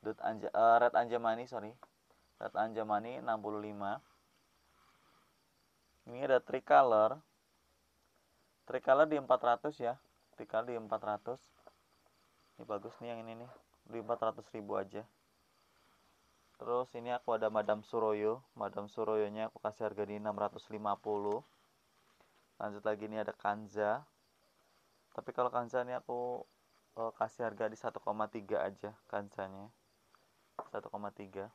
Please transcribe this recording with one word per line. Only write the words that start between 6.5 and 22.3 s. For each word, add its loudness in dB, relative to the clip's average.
Tricolor 6
di 2
empat 4
ratus 2
ya. 0
Tricolor -2
di -4
empat -4
ratus. -4
Ini -16
bagus -6
nih -8
yang -10
ini -12
nih. -20
Di -10
empat -2
ratus -12
ribu -4
aja. -8
Terus -2
ini -6
aku -2
ada 2
Madam 0
Suroyo. 0
Madam -6
Suroyonya -2
aku -16
kasih -4
harga -2
di -6
enam -4
ratus -2
lima -2
puluh. -2